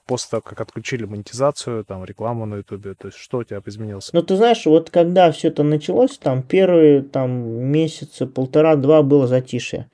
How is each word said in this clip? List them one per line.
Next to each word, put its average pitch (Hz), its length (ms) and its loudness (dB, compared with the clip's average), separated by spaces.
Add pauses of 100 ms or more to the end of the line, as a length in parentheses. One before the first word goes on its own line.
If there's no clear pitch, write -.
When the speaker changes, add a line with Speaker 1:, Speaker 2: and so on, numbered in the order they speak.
Speaker 1:
после - 240 -6
того, 113 120 -6
как - 200 -16
отключили 117 440 -10
монетизацию, 113 800 -6
там, 92 200 -14
рекламу 113 400 -8
на 104 120 -10
Ютубе, 101 360 -14
то - 140 -18
есть 95 100 -18
что - 220 -8
у 117 40 -8
тебя 101 220 -12
изменилось? 104 480 -14
Speaker 2:
Ну, 170 80 2
ты 190 140 -2
знаешь, 226 320 2
вот 160 240 4
когда 175 400 4
все 165 160 -2
это 151 160 -2
началось, 180 560 0
там, 131 240 -2
первые, 165 580 4
там, 131 300 -4
месяца 127 960 -4
полтора-два 151 720 2
было 139 240 4
затишье. 127 680 -4